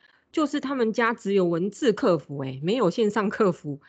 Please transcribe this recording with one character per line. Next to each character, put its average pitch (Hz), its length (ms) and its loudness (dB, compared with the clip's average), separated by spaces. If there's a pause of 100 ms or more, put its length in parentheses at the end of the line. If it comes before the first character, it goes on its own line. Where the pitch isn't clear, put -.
(320)
就 311 140 2
是 285 140 -2
他 269 160 -4
们 220 180 0
家 233 220 0
只 196 180 -4
有 190 100 4
文 170 280 0
字 269 200 0
客 185 280 2
服 143 240 -12
欸， 131 180 -8
没 185 140 -2
有 202 160 2
线 214 180 0
上 202 200 -2
客 202 220 2
服， 143 380 -10